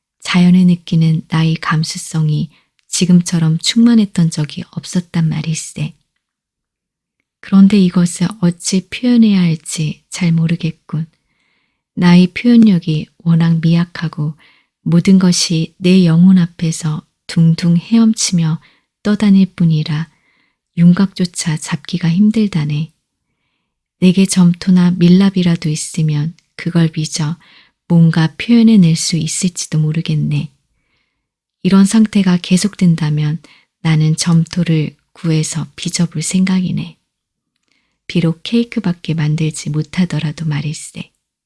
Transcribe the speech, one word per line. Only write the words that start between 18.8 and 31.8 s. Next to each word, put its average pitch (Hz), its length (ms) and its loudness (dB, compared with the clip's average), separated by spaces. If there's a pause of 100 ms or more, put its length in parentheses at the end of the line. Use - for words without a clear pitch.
떠다닐 202 500 2
뿐이라 160 540 -2 (680)
윤곽조차 175 840 0
잡기가 - 520 -6
힘들다네. 180 800 0 (1080)
내게 185 260 4
점토나 180 720 2
밀랍이라도 175 720 2
있으면 156 640 -4 (220)
그걸 165 320 -2
빚어 160 480 -6 (500)
뭔가 165 520 2
표현해낼 220 580 4
수 - 200 -4
있을지도 160 600 -6
모르겠네. 151 720 -4 (1120)
이런 190 220 4